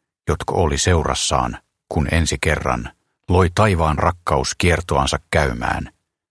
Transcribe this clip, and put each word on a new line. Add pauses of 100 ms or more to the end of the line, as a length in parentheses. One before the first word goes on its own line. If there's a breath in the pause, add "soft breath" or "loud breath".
(280)
jotka
oli
seurassaan, (300)
kun
ensi
kerran (360)
loi
taivaan
rakkaus
kiertoansa (120)
käymään, (380)